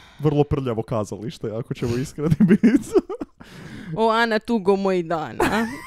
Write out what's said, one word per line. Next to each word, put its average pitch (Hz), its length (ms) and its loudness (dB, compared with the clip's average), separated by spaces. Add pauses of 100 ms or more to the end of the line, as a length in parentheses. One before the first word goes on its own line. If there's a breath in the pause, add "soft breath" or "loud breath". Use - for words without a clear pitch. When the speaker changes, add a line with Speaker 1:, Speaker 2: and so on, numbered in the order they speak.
(180)
Speaker 1:
Vrlo 143 260 2
prljavo 123 380 -2
kazalište, 107 640 -6
ako 113 260 -8
ćemo 120 220 -2
iskreni 151 380 -2 (120)
<laughs> 160 40 4
biti. - 380 4 (1080 loud breath)
Speaker 2:
O, 220 140 2
Ana, 226 280 2
tugo 202 380 2
moj 190 260 0
dana. 156 380 -6
Speaker 1:
<laughs> 220 260 0 (200)